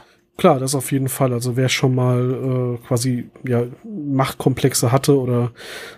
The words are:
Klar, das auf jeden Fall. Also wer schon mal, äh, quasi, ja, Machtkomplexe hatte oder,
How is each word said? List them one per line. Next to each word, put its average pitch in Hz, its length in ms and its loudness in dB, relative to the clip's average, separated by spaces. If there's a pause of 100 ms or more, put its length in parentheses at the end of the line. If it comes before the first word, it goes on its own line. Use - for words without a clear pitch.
(380)
Klar, 151 220 4
das 135 160 -2
auf 131 160 -6
jeden 131 180 0
Fall. 131 240 0
Also 120 220 -2
wer 131 140 2
schon 131 240 2
mal, 127 880 0
äh, - 60 -18
quasi, 123 420 -2 (180)
ja, 120 160 2 (200)
Machtkomplexe 139 1080 0
hatte 135 280 4
oder, 120 320 0 (460)